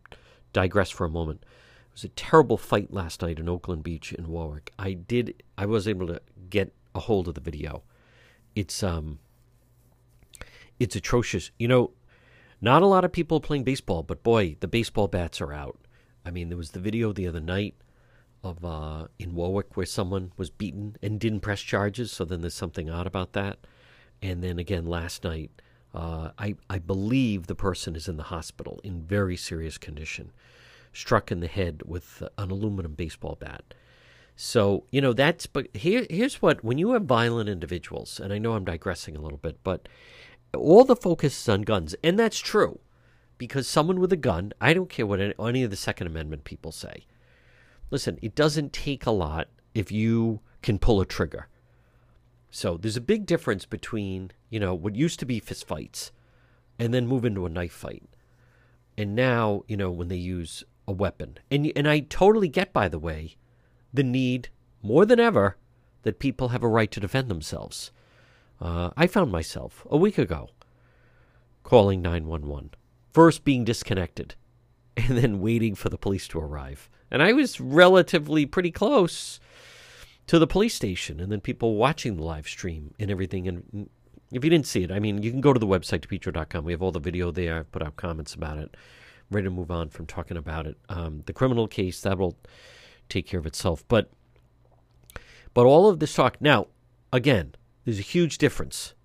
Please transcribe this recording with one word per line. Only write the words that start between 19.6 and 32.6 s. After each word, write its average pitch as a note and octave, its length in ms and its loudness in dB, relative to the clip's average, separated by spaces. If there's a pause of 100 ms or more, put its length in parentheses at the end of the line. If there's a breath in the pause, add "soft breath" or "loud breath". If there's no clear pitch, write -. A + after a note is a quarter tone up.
where F#2 100 -2
someone F#2 500 -4
was F#2 140 -8
beaten G#2 500 -10
and G#2+ 200 -6
didn't G#2+ 220 -2
press G#2 180 -4
charges, G#2 500 -2
so - 140 -6
then E2+ 160 -6
there's E2+ 140 -6
something D#2+ 360 -8
odd F2 160 -4
about F2+ 280 -6
that. G2 260 -4 (600 soft breath)
And F2+ 220 -6
then F2+ 160 -4
again F2 260 -4
last E2+ 380 -6
night, D#2+ 300 -6 (420 soft breath)
uh, D#2+ 420 -8
I, G#2 200 -6 (120)
I G2 120 -6
believe G2+ 640 -2
the F#2+ 80 -6
person F#2 400 -4
is D#2 140 -10
in E2+ 80 -8
the D2+ 80 -10
hospital - 580 -12
in F2 200 -10
very F#2 340 0
serious D#2+ 420 -8
condition, - 540 -12 (600 soft breath)
struck - 380 0
in F#2 80 -4
the E2+ 80 -6
head E2 380 -4
with - 360 -12 (160)
an G2 140 -6
aluminum F#2+ 440 -4